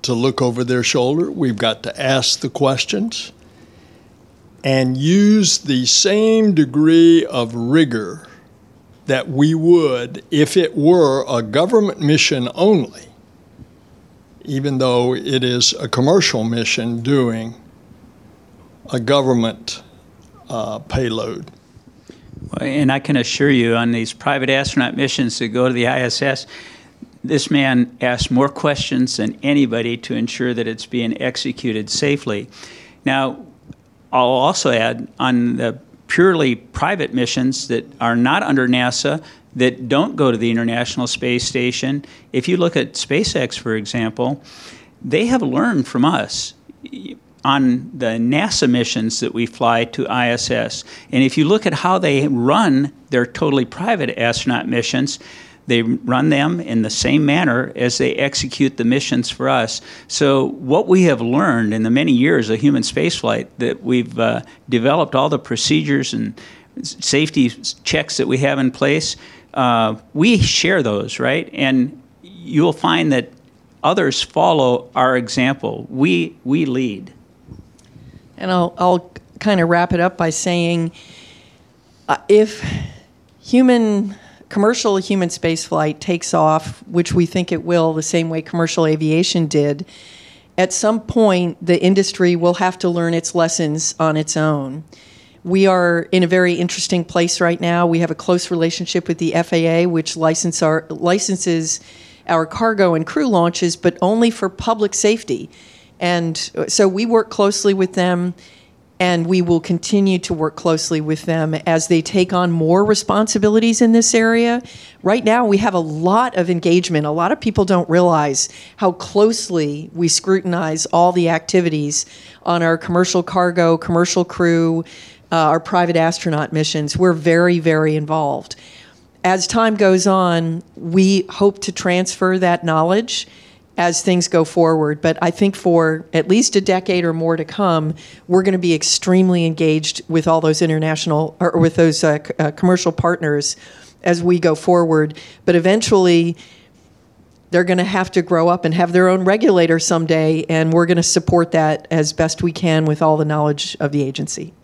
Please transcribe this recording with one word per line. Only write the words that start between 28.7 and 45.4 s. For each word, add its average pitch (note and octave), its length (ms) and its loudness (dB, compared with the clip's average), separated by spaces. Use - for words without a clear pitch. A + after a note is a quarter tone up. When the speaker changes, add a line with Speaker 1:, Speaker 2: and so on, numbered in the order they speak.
Speaker 2:
than A2 240 -4
anybody A#2+ 560 0
to B2 160 -8
ensure A#2 400 -4
that A2+ 120 -4
it's A2+ 200 -10
being A#2 340 -4
executed B2 680 -4
safely. C#3 580 -4
Now, C3+ 400 -2
I'll B2 140 2
also C3 460 2
add A#2 360 0
on A#2+ 380 0
the A#2+ 220 -4
purely E3 460 2
private D3+ 580 -4
missions B2+ 560 -2
that A#2 160 -2
are A#2 160 0
not C3+ 260 2
under C3+ 240 0
nasa, B2+ 560 -2
that B2+ 320 0
don't D3 300 0
go C3+ 160 2
to A2+ 60 -2
the A#2 120 -2
International A#2 560 -4
Space B2 380 -4
Station, C3 600 -4
if B2+ 160 -2
you F3+ 80 0
look E3+ 180 0
at C3+ 200 -4
SpaceX, C#3 640 -4
for A2 180 -4
example, A#2 640 -6
they E3+ 240 0
have B3 160 0